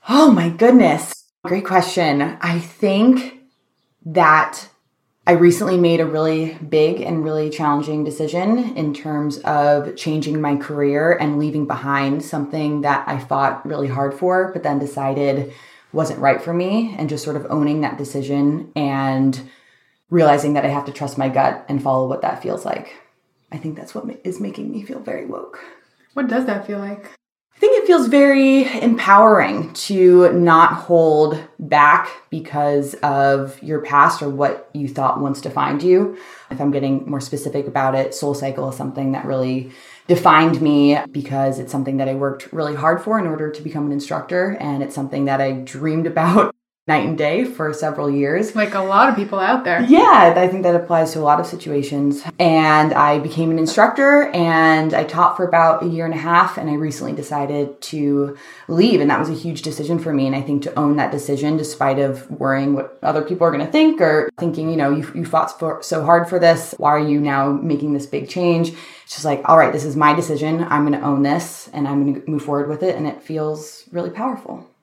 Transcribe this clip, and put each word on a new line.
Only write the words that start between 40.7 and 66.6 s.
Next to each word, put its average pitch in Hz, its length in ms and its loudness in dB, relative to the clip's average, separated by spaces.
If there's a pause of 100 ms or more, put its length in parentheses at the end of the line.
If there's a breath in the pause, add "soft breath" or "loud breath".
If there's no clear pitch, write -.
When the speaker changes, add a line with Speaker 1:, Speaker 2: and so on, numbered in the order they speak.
Speaker 1:
because 135 440 -4
it's - 140 -12
something 135 260 -4
that 135 120 -2
I 135 40 -4
worked 139 380 -6
really 151 240 -6
hard 165 260 0
for 220 160 -2
in 190 80 -2
order 156 240 -4
to 151 120 -12
become 151 240 -6
an 143 80 -2
instructor. 180 680 -4
And 139 240 -4
it's 135 100 -8
something 139 320 -4
that 135 140 -2
I 135 140 -2
dreamed 156 540 -4
about 170 460 2 (100)
<laughs> - 0 - (240)
night 156 200 2
and 160 100 -4
day 156 260 0
for 156 300 -6
several 147 380 -4
years. 147 440 -2
Speaker 2:
Like 208 200 -2
a 196 40 0
lot 196 300 2
of 214 60 0
people 202 240 -4
out 233 240 0
there. 175 180 0
Speaker 1:
Yeah, 262 540 8
I 180 120 4
think 185 160 -2
that 175 120 4
applies 165 380 0
to 160 60 -4
a - 20 -2
lot 147 180 4
of 170 80 -6
situations. 143 760 -4 (140)
And 156 560 4
I 147 240 4
became 160 320 -2
an 160 80 0
instructor, 277 760 4
and 160 600 2
I 156 100 0
taught 165 320 0
for 180 120 -2
about 165 340 4
a 175 60 -4
year 165 180 -4
and 160 80 -4
a 156 40 -6
half, 170 400 0
and 156 120 -6
I 147 60 -2
recently 147 380 -6
decided 143 680 -6
to 143 560 -2 (300 loud breath)
leave, 175 340 2
and 147 80 2
that 131 100 0
was 156 100 -4
a 160 40 -6
huge 165 300 -8
decision 151 340 -6
for 165 160 -4
me. 135 140 0
And 135 80 -2
I 139 60 -4
think 143 220 -4
to - 160 -6
own 147 180 2
that - 140 -2
decision, 143 460 -2
despite 139 400 -2
of 135 320 -4
worrying 139 460 -2
what - 260 -8
other 151 220 -2
people 180 240 0
are 165 40 2
gonna 143 140 -4
think 311 340 2
or 156 300 2 (100)
thinking, 160 300 -4
you 165 80 -2
know, 143 140 0
"You, 147 240 -4
you 165 100 -6
fought 160 320 -2
for, 160 240 -6
so 160 220 -4
hard 170 260 4
for 180 80 -2
this. 170 400 2